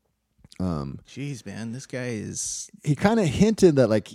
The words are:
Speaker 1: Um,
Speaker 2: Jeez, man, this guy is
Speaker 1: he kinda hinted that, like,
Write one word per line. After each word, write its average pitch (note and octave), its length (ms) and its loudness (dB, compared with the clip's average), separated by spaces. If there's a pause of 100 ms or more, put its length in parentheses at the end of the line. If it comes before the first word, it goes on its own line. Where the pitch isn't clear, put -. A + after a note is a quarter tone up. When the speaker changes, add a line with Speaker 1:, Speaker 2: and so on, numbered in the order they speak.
(600)
Speaker 1:
Um, D2+ 480 -6
Speaker 2:
Jeez, C3+ 380 -12
man, G2+ 260 -12
this C3 140 -12
guy B2+ 220 -10
is - 600 -8 (140)
Speaker 1:
he D3+ 120 0
kinda G#3+ 300 2
hinted F3+ 500 4
that, B2 140 6
like, G#2+ 240 0